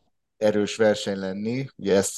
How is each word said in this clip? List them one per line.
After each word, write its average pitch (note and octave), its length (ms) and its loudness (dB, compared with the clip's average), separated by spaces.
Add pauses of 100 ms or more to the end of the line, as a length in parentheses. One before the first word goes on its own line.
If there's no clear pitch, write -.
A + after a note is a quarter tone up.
(380)
erős G#2 380 0
verseny G#2 420 2
lenni. G#2 480 -6 (100)
Ugye F#2+ 200 2
ez, G2 220 2